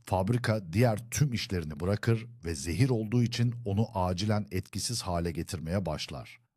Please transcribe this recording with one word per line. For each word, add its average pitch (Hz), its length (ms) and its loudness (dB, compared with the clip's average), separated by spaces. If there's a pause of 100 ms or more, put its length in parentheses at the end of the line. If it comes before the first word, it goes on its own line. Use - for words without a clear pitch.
fabrika 104 680 0
diğer 113 360 4
tüm 143 240 2
işlerini 80 460 -2
bırakır 110 480 2 (180)
ve 85 100 -2
zehir 85 340 2
olduğu 117 340 2
için 117 320 2 (100)
onu 101 320 0
acilen 98 540 2
etkisiz 98 500 -4
hale 85 300 0
getirmeye 82 540 -2
başlar. 73 540 -6 (180)